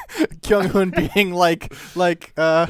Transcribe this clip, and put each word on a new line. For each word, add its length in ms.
<laughs> 360
Kyung-hoon 480
being 420
like, 420
like, 400
uh, 320